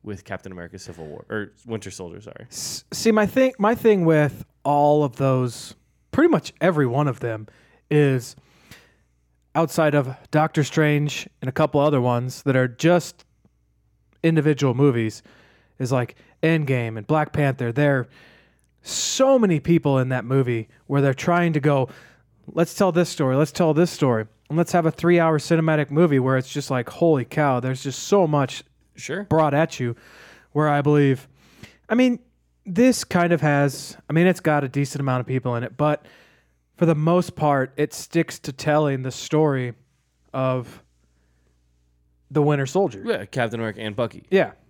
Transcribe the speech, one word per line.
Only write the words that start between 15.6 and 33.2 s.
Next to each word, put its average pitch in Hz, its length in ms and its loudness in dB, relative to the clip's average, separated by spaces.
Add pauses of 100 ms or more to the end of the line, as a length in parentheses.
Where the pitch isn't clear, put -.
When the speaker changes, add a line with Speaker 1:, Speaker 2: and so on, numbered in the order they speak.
Speaker 2:
is 127 120 -4
like 123 240 -2 (280)
Endgame 135 540 0
and 104 100 -12
Black 151 260 0
Panther. 135 400 -2
There 143 280 2
are 120 80 -8 (720)
so - 560 2
many 190 220 2
people 156 380 2
in 127 120 0
that 127 140 -4
movie 123 440 0 (180)
where 143 160 0
they're 135 120 2
trying 170 400 0
to 151 60 0
go, 135 280 2 (580)
"Let's - 280 -2
tell 190 180 2
this 170 160 2
story, 131 260 -2
let's 147 180 2
tell 160 220 2
this 170 160 2
story, 117 360 0 (220)
and 151 80 -4
let's 165 160 -2
have 170 140 2
a 160 60 2
three-hour 165 480 2
cinematic 160 500 0
movie," 147 300 4
where 131 160 0
it's 127 140 -2
just 143 200 -8
like, 127 200 -4
holy 156 340 2
cow, 139 360 0
there's 131 220 -6
just 135 220 -8
so 202 240 2
much 143 340 -2 (360)
Speaker 1:
Sure. 165 260 -10
Speaker 2:
brought 156 280 2
at 160 260 -2
you, 120 160 -4 (580)
where 151 160 0
I 147 120 2
believe, 143 480 2 (600)
I 220 60 -2
mean, 247 240 2 (460)
this 233 400 2
kind 175 300 2